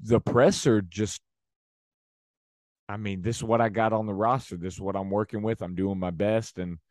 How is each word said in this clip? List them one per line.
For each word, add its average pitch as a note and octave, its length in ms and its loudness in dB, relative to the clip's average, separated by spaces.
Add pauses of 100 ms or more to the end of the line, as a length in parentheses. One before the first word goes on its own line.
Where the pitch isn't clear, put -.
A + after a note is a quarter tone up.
the A2 180 4
presser, B2+ 600 4
just, G2 380 -4 (1700)
"I G#2 100 -8
mean, G2 240 -6
this A2+ 160 -2
is - 60 -8
what A2+ 160 2
I A2+ 100 4
got A2 220 2
on A2 140 0
the G#2 80 -4
roster. A2 420 0
This F2 200 -8
is - 60 -14
what G2 140 -4
I'm G2 140 -4
working G#2 320 -2
with. A2 200 -2
I'm F2+ 140 -8
doing F#2+ 240 -2
my F2+ 120 -2
best. G#2 480 -2
And F2 180 -8 (140)